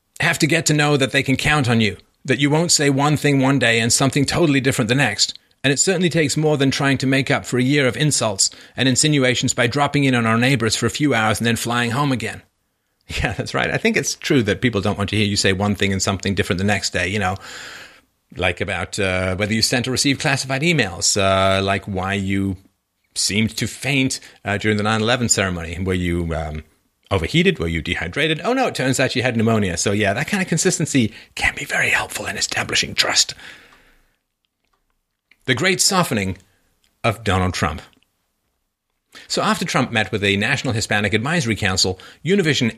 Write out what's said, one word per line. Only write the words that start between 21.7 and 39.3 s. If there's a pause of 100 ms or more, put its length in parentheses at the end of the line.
why
you (600)
seemed
to
faint, (240)
uh,
during
the
nine
eleven
ceremony.
Were
you,
um, (480)
overheated?
Were
you
dehydrated?
Oh,
no,
it
turns
out
you
had
pneumonia.
So,
yeah,
that
kind
of
consistency (220)
can
be
very
helpful
in
establishing
trust. (2000)
The
great
softening (680)
of
Donald
Trump. (1500)
So